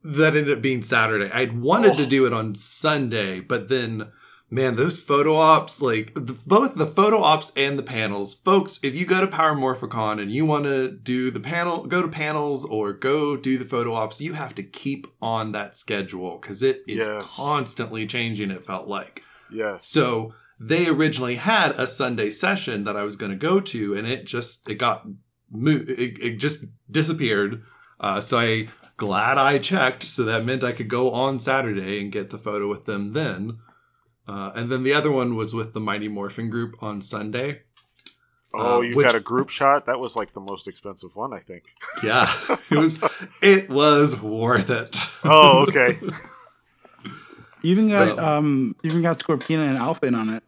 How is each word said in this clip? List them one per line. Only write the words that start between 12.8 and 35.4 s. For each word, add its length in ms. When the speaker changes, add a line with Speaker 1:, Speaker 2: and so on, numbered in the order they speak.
Speaker 1:
go 460
do 200
the 60
photo 300
ops, 260
you 140
have 220
to 80
keep 440
on 320
that 240
schedule 600
'cause 220
it 240
is 120
Speaker 2:
Yes. 400
Speaker 1:
constantly 680
changing, 460
it 140
felt 240
like. 340
Speaker 2:
Yes. 380
Speaker 1:
So 460
they 280
originally 500
had 400
a 100
Sunday 420
session 540
that 140
I 60
was 120
gonna 220
go 240
to, 340
and 120
it 180
just, 440
it 60
got 320
mo-, 380
it, 340
it 160
just 280
disappeared. 760
Uh, 180
so 180
I, 300
glad 400
I 220
checked, 440
so 220
that 200
meant 180
I 100
could 160
go 220
on 280
Saturday 640
and 100
get 200
the 60
photo 300
with 180
them 280
then. 440
Uh, 280
and 160
then 120
the 100
other 180
one 240
was 200